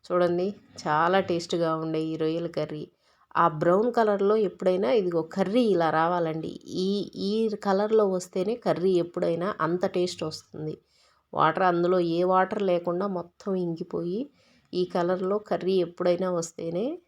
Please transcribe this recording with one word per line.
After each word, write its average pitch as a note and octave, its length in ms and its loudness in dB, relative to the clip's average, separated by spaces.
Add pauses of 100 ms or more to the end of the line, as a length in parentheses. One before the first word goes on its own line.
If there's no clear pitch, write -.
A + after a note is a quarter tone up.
చూడండి, F3+ 420 0 (320)
చాలా E3+ 420 2
టేస్ట్గా E3+ 560 -2
ఉండే D#3+ 260 -2
ఈ D#3+ 140 -4
రొయ్యల D#3+ 320 -2
కర్రీ. D3+ 360 -6 (500)
ఆ E3 140 4
బ్రౌన్ E3+ 420 2
కలర్‌లో G#3 500 2
ఎప్పుడైనా F#3 520 0
ఇదిగో F3 340 2
కర్రీ G3 400 0
ఇలా E3+ 240 2
రావాలండి. D#3+ 640 0 (260)
ఈ, F#3+ 120 0 (300)
ఈ G3 100 -2 (280)
కలర్‌లో G#3 480 2
వస్తేనే F#3+ 480 -2
కర్రీ F3 420 0
ఎప్పుడైనా E3+ 520 0 (120)
అంత F3 260 0
టేస్ట్ F3+ 360 -2
వస్తుంది. D#3 520 -8 (580)
వాటర్ D#3+ 320 2
అందులో F3 420 2
ఏ E3 180 0
వాటర్ F#3+ 380 2
లేకుండా F3 460 0
మొత్తం F3+ 460 -8
ఇంకిపోయి F3 680 -4 (520)
ఈ F3+ 120 -2
కలర్‌లో F#3 540 -2
కర్రీ F#3 380 -2
ఎప్పుడైనా F3+ 540 0
వస్తేనే E3+ 560 -4 (220)